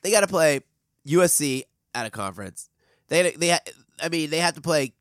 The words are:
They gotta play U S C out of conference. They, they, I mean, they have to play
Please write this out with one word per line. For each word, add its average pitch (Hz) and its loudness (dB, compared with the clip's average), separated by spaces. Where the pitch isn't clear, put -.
They 190 -4
gotta 202 4
play 160 2
U 160 4
S 175 4
C 135 -2
out 120 -4
of 110 -10
conference. 98 -10
They, 170 2
they, 170 -2
I 160 -4
mean, 165 -2
they 156 -2
have 170 0
to 156 -14
play 143 0